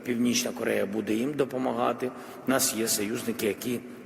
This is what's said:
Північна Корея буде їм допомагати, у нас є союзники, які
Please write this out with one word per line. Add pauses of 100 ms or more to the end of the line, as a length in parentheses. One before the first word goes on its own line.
Північна
Корея
буде
їм
допомагати, (360)
у
нас
є
союзники,
які (260)